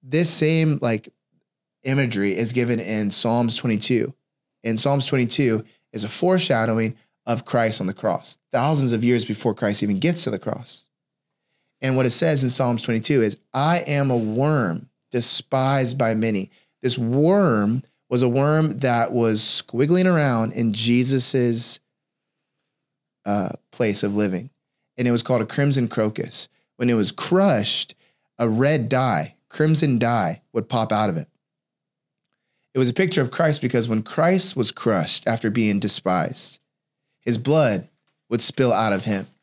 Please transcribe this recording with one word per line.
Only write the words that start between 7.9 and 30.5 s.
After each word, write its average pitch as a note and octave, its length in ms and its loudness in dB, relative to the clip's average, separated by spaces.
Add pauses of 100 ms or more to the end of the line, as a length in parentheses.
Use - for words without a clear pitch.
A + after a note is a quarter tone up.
cross, - 460 -4 (140)
thousands C3+ 420 2
of A2+ 100 -2
years A#2+ 220 2
before A2 280 -2
Christ G#2 280 -2
even G#2 160 0
gets E3 260 0
to B2+ 60 -2
the G2+ 80 -6
cross. - 500 -10 (920)
And C3 160 0
what C3 100 2
it B2 40 2
says D3+ 320 2
in C3 60 0
Psalms A#2+ 340 0
twenty-two A#2 400 0
is, G#2+ 140 0 (160)
"I D#3 280 0
am C#3+ 300 0
a B2 60 2
worm A#2 720 0 (220)
despised C3 840 0
by A2+ 180 0
many." G#2+ 360 -2 (320)
This B2 160 -2
worm C3 840 2 (260)
was B2 140 2
a B2+ 60 2
worm C#3+ 520 2
that A#2+ 320 0
was A2+ 300 2
squiggling D#3+ 640 0
around C3 480 2
in A#2 180 0
Jesus's, A#2+ 1080 0 (1500)
uh, G2+ 260 -2 (200)
place G#2+ 320 0
of G2+ 140 -2
living. G#2 340 -2 (460)
And B2 100 -2
it A#2+ 60 2
was A#2+ 100 2
called B2 200 0
a G#2+ 40 -2
crimson C#3 400 0
crocus. - 640 -4 (280)
When B2 120 -2
it A#2+ 60 2
was G#2 180 0
crushed, F3 840 0 (440)
a A#2+ 100 0
red B2 400 2
dye, B2 480 0 (120)
crimson D3+ 500 2
dye, A2 440 0 (100)